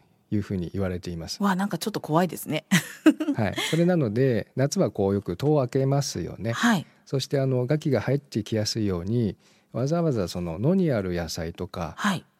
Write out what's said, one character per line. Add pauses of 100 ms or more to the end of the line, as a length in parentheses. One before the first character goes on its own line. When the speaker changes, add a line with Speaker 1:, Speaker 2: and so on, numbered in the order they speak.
(300)
Speaker 1:
い
う
ふ
う
に
言
わ
れ
て
い
ま
す。
Speaker 2:
わ
あ、
な
ん
か
ち
ょ
っ
と
怖
い
で
す
ね。 (380)
Speaker 1:
<laughs>
は
い。 (160)
そ
れ
な
の
で、
夏
は
こ
う、
よ
く
戸
を
開 (120)
け
ま
す
よ
ね。
Speaker 2:
は
い。 (180)
Speaker 1:
そ
し
て、
あ
の、
餓
鬼
が
入
っ
て
き
や
す
い
よ
う
に、 (360)
わ
ざ
わ
ざ
そ
の
野
に
あ
る
野
菜
と
か、
Speaker 2:
は
い。 (160)